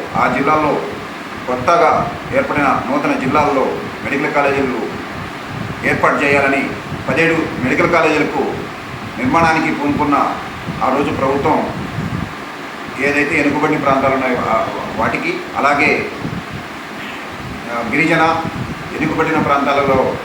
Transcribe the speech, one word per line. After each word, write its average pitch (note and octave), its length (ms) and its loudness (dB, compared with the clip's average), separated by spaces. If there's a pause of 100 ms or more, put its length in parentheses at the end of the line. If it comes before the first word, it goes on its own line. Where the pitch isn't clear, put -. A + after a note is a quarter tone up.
(220)
ఆ B2+ 60 4
జిల్లాల్లో C#3+ 520 2 (680)
కొత్తగా - 640 2 (240)
ఏర్పడిన C#3+ 280 2
నూతన C3+ 480 2
జిల్లాల్లో C3+ 500 2 (420)
మెడికల్ C#3+ 300 -2
కాలేజీలు C3+ 460 2 (1080)
ఏర్పాటు D3 360 2
చేయాలని, C#3 460 4 (400)
పదిహేడు D#3+ 540 2
మెడికల్ E3+ 280 2
కాలేజీలకు D3+ 500 2 (760)
నిర్మాణానికి D#3+ 640 2
పూనుకున్న C#3+ 360 2 (680)
ఆ B2+ 140 2
రోజు C#3+ 120 2
ప్రభుత్వం C3+ 600 2 (1300)
ఏదైతే C#3+ 420 2
వెనుకబడిన D3 360 2
ప్రాంతాలు C3+ 360 2
ఉన్నాయో, B2+ 260 0
ఆ A2+ 280 0 (300)
వాటికి, B2+ 360 0 (240)
అలాగే, C#3+ 480 2 (1700)
ఆ, A#2 180 -4
గిరిజన D#3+ 320 2 (680)
వెనుకబడిన D#3 460 0
ప్రాంతాలలో C#3 760 2 (120)